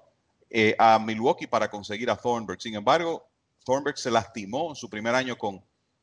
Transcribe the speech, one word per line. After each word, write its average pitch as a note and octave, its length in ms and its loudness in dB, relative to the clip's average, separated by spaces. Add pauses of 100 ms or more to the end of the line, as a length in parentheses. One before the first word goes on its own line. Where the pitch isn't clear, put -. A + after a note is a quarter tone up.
(480)
eh, A2 300 4
a A2 220 8
Milwaukee A2+ 480 -2
para G#2+ 240 0
conseguir G#2 400 -6
a G#2 40 0
Thornburg. A2+ 460 -4
Sin A2 140 -8
embargo, D#3 520 0 (380)
Thornburg C#3+ 320 -2
se B2+ 140 -4
lastimó A2+ 580 -2
en C#3+ 60 -14
su A2+ 160 -14
primer A2 240 -2
año B2+ 220 -2
con G2 220 -8 (440)